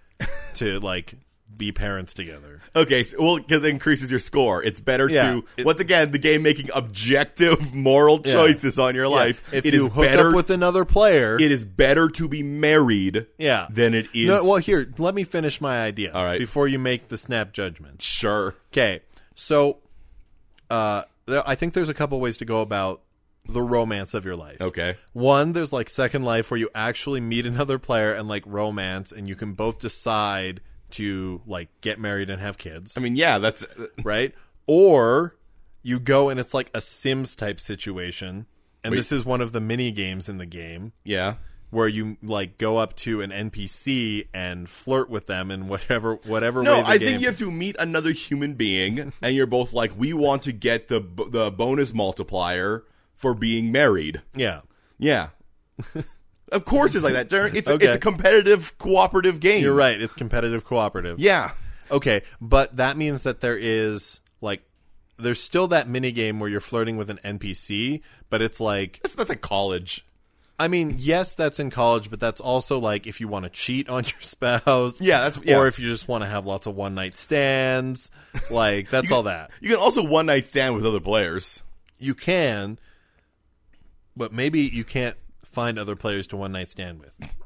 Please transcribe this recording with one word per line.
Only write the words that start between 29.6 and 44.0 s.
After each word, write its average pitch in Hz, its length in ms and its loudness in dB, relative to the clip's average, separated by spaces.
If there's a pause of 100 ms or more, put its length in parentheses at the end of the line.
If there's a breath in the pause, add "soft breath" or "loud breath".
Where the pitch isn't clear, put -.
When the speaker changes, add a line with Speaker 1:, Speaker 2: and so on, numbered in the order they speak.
Speaker 2:
decide 101 840 -4 (300)
to, 95 560 -6
like, 87 220 -10 (120)
get 107 180 -6
married 101 300 -6
and 95 120 -10
have 101 160 -10
kids. 85 380 -16
Speaker 1:
I 123 40 -6
mean, 123 160 -2
yeah, 147 240 2
that's, 107 240 -2
uh, 110 240 -14 (160)
Speaker 2:
Right? 110 300 -2 (340 soft breath)
Or 156 680 6 (460)
you 123 180 -4
go 139 300 4
and 131 100 -4
it's, 120 140 -8
like, 131 200 -4
a 113 80 -6
Sims 135 540 -4
type 101 240 -6
situation. 92 840 -10 (380)
And 110 80 -6
Speaker 1:
Wait. 101 60 0
Speaker 2:
this 120 140 -2
is 131 140 -2
one 127 160 0
of 117 100 -4
the 113 100 -4
mini 117 300 -2
games 95 380 -6
in 98 80 -10
the 92 80 -12
game. 85 480 -14 (100)
Speaker 1:
Yeah. 98 320 -2 (360 soft breath)
Speaker 2:
Where 113 160 2
you, 107 360 -4
like, 101 340 -6
go 110 200 0
up 110 200 -2
to 110 240 -4
an 98 100 -8
N 104 200 -6
P 101 160 -10
C 113 680 -4